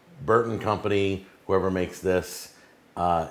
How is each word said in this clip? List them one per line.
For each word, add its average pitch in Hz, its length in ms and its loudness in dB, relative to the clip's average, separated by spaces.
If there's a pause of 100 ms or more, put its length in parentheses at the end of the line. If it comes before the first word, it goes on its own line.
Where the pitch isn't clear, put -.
(240)
Burton 113 360 2
Company, 101 680 0 (220)
whoever 95 240 2
makes 90 280 -2
this, - 540 -2 (420)
uh, 85 360 0